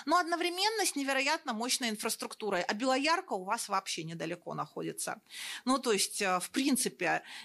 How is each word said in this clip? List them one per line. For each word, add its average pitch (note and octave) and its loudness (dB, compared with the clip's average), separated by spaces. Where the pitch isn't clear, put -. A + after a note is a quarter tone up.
но D#4 6
одновременно F4 2
с - -2
невероятно C#4 0
мощной A#3 0
инфраструктурой. G#3+ -2
А F#3 0
Белоярка C4+ 2
у F#3+ -4
вас G#3+ -2
вообще F#3+ 0
недалеко E3 -6
находится. D#3+ -6
Ну, B3+ 2
то A#3+ 2
есть, G3 0
э, F#3 2
в - -8
принципе, A#3 2